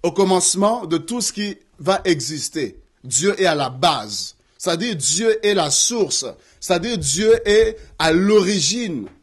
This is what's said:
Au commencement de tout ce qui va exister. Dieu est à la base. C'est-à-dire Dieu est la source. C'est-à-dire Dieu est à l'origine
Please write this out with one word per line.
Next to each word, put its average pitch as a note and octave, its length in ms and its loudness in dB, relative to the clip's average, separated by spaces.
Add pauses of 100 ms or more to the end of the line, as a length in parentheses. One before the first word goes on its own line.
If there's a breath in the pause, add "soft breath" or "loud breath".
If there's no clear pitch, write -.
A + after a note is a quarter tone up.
Au E3+ 80 0
commencement F#3+ 760 2
de E3 100 0
tout A3 240 -4
ce - 140 -6
qui G3+ 240 -6 (200)
va F#3 280 0
exister. C#3+ 760 -4 (240)
Dieu E3+ 340 0
est F#3+ 60 2
à E3 100 4
la C#3 140 -2
base. B2+ 680 -2 (200)
C'est-à-dire F#3 400 -4
Dieu A3 480 0
est G#3 80 4
la E3 180 0
source. - 540 0 (360 soft breath)
C'est-à-dire F#3 360 -2
Dieu F#3 480 2
est A3 320 2 (220 loud breath)
à D#3+ 140 2
l'origine F#3+ 920 2 (160)